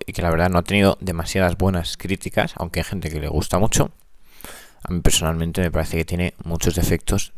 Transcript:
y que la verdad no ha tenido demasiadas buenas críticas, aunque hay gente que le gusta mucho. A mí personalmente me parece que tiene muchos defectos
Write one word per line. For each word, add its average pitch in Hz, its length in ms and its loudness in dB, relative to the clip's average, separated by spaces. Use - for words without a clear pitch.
y - 60 -8
que 82 100 -4
la 85 80 2
verdad 85 200 4
no 90 100 4
ha - 20 4
tenido 98 380 4
demasiadas 87 580 0
buenas 95 380 0
críticas, - 580 -2
aunque - 240 -6
hay 80 60 -2
gente 82 260 -6
que 78 80 -4
le 73 80 -4
gusta 78 320 0
mucho. 113 320 4
A - 100 -6
mí 87 80 0
personalmente 82 640 2
me 85 100 0
parece 80 240 -2
que 82 80 0
tiene 90 300 -2
muchos 82 320 0
defectos 95 600 0